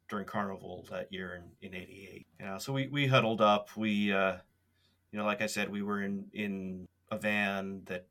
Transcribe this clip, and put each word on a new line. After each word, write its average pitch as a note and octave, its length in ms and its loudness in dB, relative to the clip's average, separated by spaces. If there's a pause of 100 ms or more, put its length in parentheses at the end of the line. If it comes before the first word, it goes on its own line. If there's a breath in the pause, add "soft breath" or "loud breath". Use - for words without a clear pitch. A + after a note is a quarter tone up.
during G2+ 160 -4
Carnival F#2+ 680 -4
that F#2 200 -6
year F#2 220 -6
in, F2 200 -14 (140)
in F#2 60 -14
eighty-eight. F#2 540 -14 (120)
You G2 60 -10
know, F#2+ 140 -6
so C#3 140 -6
we, C3+ 140 0
we C#3 200 0
huddled A2+ 340 6
up. G#2 340 6
We, G#2 380 2
uh, F#2+ 240 4 (760)
you G#2 60 -8
know, G#2 80 0
like G#2 160 0
I G#2+ 60 0
said, G2+ 240 -2
we G2+ 100 -2
were G2+ 220 0
in, G2 300 -2
in F#2+ 540 -4 (220)
a G#2+ 80 -2
van G2 680 0
that, F2+ 260 -6